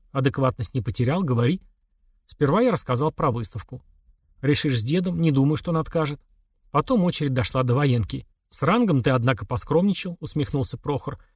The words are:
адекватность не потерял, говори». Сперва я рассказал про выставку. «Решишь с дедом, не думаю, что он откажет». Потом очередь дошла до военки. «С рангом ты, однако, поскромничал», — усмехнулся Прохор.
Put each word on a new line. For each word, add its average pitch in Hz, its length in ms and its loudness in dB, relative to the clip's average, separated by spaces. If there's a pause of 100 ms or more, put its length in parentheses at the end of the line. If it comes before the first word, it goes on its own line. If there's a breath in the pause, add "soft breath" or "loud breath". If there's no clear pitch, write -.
(120)
адекватность 135 600 -2
не 123 80 -2
потерял, 127 420 -2
говори». 131 380 0 (640)
Сперва 147 360 0
я 254 100 2
рассказал 135 400 0
про 156 180 -2
выставку. - 540 -8 (580)
«Решишь 135 380 2
с 107 40 -4
дедом, 170 360 -2
не 165 120 4
думаю, 139 260 4
что - 140 -6
он 165 60 0
откажет». 151 440 -2 (500)
Потом 185 320 2
очередь 151 300 0
дошла 127 300 0
до 123 120 2
военки. 131 500 0 (240)
«С - 140 -8
рангом 175 400 4
ты, 147 60 2
однако, 127 360 2
поскромничал», — 175 760 0
усмехнулся 139 560 -4
Прохор. - 420 -6 (160)